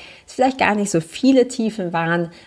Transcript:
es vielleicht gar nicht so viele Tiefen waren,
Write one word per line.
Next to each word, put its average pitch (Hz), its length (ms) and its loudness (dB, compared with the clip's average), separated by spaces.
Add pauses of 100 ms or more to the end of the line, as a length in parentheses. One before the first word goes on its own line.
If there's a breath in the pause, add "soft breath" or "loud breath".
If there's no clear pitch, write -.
(260 loud breath)
es - 80 -20
vielleicht 262 240 0
gar 196 160 2
nicht 208 160 -2
so 165 100 0
viele 254 480 2
Tiefen 208 460 -6
waren, 165 360 -2 (160 loud breath)